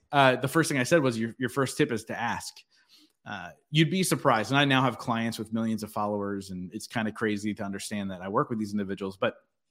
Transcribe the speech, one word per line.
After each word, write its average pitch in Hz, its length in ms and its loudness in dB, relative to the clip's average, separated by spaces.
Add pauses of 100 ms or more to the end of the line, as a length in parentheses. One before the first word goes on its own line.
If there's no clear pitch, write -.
(100)
uh, 135 260 8
the 131 120 -2
first 160 200 2
thing 147 100 0
I 127 40 2
said 165 200 4
was, 120 160 2
"Your, 113 200 -4
your 123 100 -2
first 135 300 -2
tip 139 140 4
is 107 140 -4
to 107 140 -6
ask." 113 340 -6 (680)
Uh, 92 260 -12 (200)
you'd 156 200 4
be 185 120 0
surprised. 127 480 2
And 135 80 4
I 143 60 6
now 135 180 4
have 123 160 0
clients 113 400 -2
with 110 140 -8
millions 113 300 -2
of 104 100 -10
followers, 101 580 -4
and 90 220 -10
it's 110 140 -10
kinda 110 260 -2
crazy 107 420 -2
to 107 100 -8
understand 98 460 -6
that 90 120 -10
I 95 60 -8
work 131 220 0
with 113 80 -4
these 104 140 -6
individuals, 98 440 -4
but, 113 200 -2 (340)